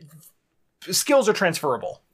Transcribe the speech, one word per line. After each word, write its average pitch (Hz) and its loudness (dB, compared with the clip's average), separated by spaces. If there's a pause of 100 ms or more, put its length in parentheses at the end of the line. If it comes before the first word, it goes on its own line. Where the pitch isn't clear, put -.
(920)
skills 262 2
are 214 2
transferable. 135 -2 (120)